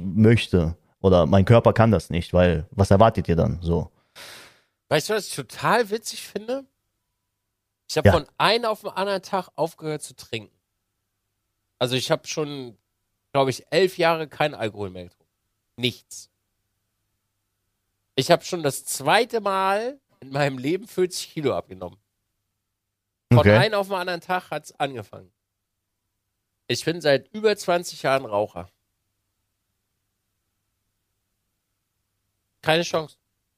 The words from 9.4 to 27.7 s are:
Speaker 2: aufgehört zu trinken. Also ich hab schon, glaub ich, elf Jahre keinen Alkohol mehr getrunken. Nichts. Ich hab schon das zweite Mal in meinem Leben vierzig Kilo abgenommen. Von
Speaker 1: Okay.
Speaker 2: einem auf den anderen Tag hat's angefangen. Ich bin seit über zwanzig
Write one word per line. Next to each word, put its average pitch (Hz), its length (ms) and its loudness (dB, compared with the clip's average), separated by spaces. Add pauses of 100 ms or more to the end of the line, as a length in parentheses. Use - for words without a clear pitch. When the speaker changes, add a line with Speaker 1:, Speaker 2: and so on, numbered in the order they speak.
Speaker 2:
aufgehört 156 460 -8
zu - 160 -18
trinken. - 340 -12 (1300)
Also 127 180 -4
ich 127 160 -4
hab 151 160 -4
schon, 143 480 -10 (560)
glaub 135 160 2
ich, - 240 -6
elf 180 260 0
Jahre 160 300 0
keinen 151 260 -4
Alkohol 104 360 -8
mehr 92 160 -14
getrunken. - 200 -20 (520)
Nichts. - 520 -6 (1900)
Ich 135 120 -2
hab 170 120 4
schon 175 200 -8
das 139 200 -4
zweite 214 560 0
Mal 202 580 -2 (220)
in 135 120 -18
meinem 139 260 -2
Leben 160 320 -4
vierzig - 440 -4
Kilo 135 220 -2
abgenommen. 90 420 -12 (1300)
Von 120 80 8
Speaker 1:
Okay. 107 160 6
Speaker 2:
einem 208 200 2
auf 196 120 -2
den 196 80 -6
anderen 180 240 -4
Tag 185 320 -6
hat's 151 260 -12
angefangen. 107 540 -8 (1400)
Ich - 160 -4
bin 170 160 -4
seit 143 340 0
über 214 220 2
zwanzig 175 480 -4